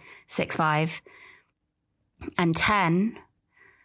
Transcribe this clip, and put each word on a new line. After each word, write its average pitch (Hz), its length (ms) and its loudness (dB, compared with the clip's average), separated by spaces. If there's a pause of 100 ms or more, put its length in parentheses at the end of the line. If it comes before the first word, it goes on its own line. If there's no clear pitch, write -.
(260)
six - 300 -2
five. 156 480 0 (1300)
And 170 180 2
ten, 196 640 0 (680)